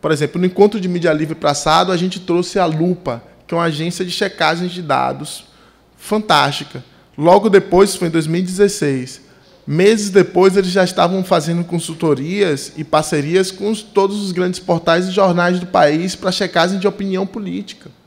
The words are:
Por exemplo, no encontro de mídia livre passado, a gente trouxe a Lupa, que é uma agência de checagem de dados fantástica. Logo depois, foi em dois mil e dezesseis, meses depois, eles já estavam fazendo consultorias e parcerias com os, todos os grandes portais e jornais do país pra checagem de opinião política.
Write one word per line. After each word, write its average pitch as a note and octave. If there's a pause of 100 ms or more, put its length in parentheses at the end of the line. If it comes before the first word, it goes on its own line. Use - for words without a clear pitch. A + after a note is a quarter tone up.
Por D#3
exemplo, D3
no F3+
encontro G#3
de F#3
mídia F3
livre D#3
passado, D#3+
a F3+
gente F3+
trouxe F3
a F#3
Lupa, D#3+ (240)
que -
é E3+
uma E3+
agência E3
de F3+
checagem F3
de F3
dados C3+ (520)
fantástica. D3 (360)
Logo F#3+
depois, F#3+
foi F3
em -
dois D#3+
mil E3
e F#3+
dezesseis, F3 (460)
meses G3+
depois, F#3
eles F#3
já F#3
estavam F3+
fazendo E3+
consultorias E3
e D3+
parcerias D#3
com G3+
os, G#3+
todos G3+
os G3
grandes F3+
portais E3+
e -
jornais F3+
do F3
país E3+
pra -
checagem F3+
de F#3
opinião F#3+
política. F#3+ (160)